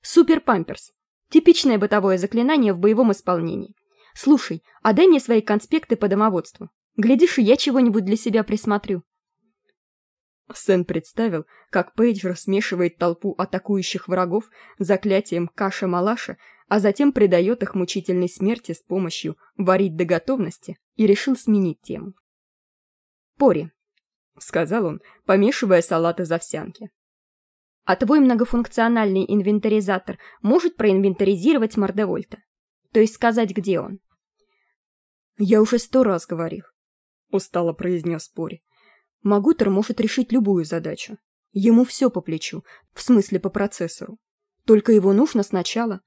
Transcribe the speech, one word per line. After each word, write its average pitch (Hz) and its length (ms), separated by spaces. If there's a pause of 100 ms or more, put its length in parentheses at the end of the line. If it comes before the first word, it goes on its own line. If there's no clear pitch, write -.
«Суперпамперс. - 920 (360)
Типичное 285 480
бытовое 196 400
заклинание 233 560
в 170 60
боевом 214 320
исполнении. 180 640 (380)
Слушай, 247 500 (180)
а 220 120
дай 339 140
мне 311 120
свои 226 220
конспекты 220 540
по 208 120
домоводству. 196 640 (280)
Глядишь, 262 420
и 233 40
я 226 140
чего-нибудь 240 480
для 208 120
себя 220 260
присмотрю». 208 600 (1500)
Сэн 180 320
представил, 170 600 (260)
как 185 240
пейджер 202 420
смешивает 190 600
толпу 175 400
атакующих 190 680
врагов 185 420 (280)
заклятием 190 680
каша-малаша, 190 880 (300)
а 208 120
затем 214 340
предаёт 202 500
их 196 100
мучительной 180 560
смерти 196 440
с - 80
помощью 170 560 (200)
«варить 190 380
до 175 100
готовности», 175 720 (180)
и 214 120
решил 208 280
сменить 196 460
тему. 165 320 (1200)
«Пори», 170 340 (680)
сказал 175 460
он, 151 160 (240)
помешивая 196 560
салат 170 380
из 165 120
овсянки. 165 580 (960)
«А 262 100
твой 269 240
многофункциональный 233 1080
инвентаризатор 202 920 (220)
может 330 340
проинвентаризировать 202 1000
Мордевольта? 190 600 (540)
То 226 80
есть 220 160
сказать, 226 360
где 185 280
он?» - 200 (1400)
«Я 214 240
уже 220 180
сто 262 240
раз 190 240
говорил», 165 360 (680)
устало 175 420
произнёс 170 540
Пори. - 340 (640)
«Магутер 208 460
может 208 300
решить 226 320
любую 196 340
задачу. 165 520 (360)
Ему 226 300
всё 254 260
по 175 120
плечу, 160 420 (300)
в - 80
смысле 202 380
по 190 100
процессору. 202 680 (480)
Только 220 260
его 196 220
нужно 226 300
сначала». 202 640